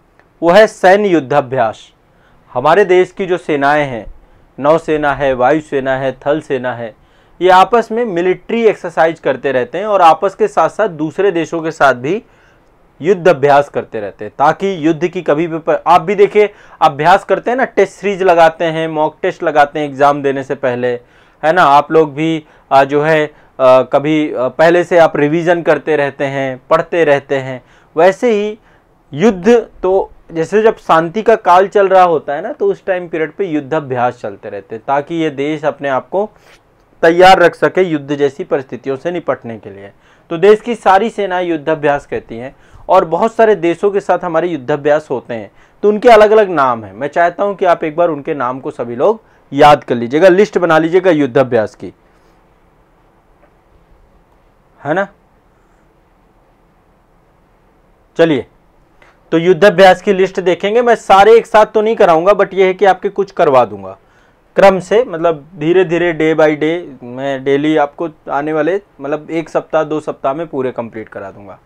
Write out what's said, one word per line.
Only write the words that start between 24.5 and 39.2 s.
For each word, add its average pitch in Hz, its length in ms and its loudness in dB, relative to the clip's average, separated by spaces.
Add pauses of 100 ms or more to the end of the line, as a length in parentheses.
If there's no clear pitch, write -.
से 175 140 0
आप 160 200 4
रिवीजन 165 440 0
करते 151 340 -2
रहते 143 300 -4
हैं, 135 440 -6
पढ़ते 165 340 0
रहते 143 320 0
हैं। 131 280 -8 (340)
वैसे 190 340 2
ही 214 280 -4 (540)
युद्ध, 202 540 0 (160)
तो 190 280 -2 (200)
जैसे 165 300 -2
जब 220 160 0
शांति 170 440 -2
का 220 140 2
काल 190 320 2
चल 196 200 0
रहा 185 160 4
होता 156 300 -2
है 151 80 -6
ना, 220 100 -8
तो 226 140 -6
उस 196 200 -4
टाइम 180 220 -6
पीरियड 156 240 -6
पे 202 140 -6
युद्धाभ्यास 135 760 -4
चलते 101 280 -12
रहते 101 260 -14
हैं, 113 120 -16
ताकि 147 280 -4
ये 160 140 -2
देश 143 360 -6
अपने 139 240 -4
आप 131 200 -4
को 208 200 -4 (720)
तैयार 175 380 6
रख 170 160 4
सके 156 260 -2
युद्ध 147 340 -4
जैसी 139 280 -4
परिस्थितियों 135 520 -6
से 170 160 -8
निपटने 131 460 -8